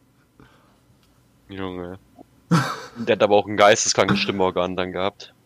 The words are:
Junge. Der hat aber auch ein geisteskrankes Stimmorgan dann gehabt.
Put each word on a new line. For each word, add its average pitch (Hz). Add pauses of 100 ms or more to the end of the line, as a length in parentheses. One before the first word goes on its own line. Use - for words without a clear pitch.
(1500)
Junge. 92 (1000)
Der 113
hat 95
aber 104
auch 98
ein 104
geisteskrankes 101
Stimmorgan 92
dann 92
gehabt. 92 (120)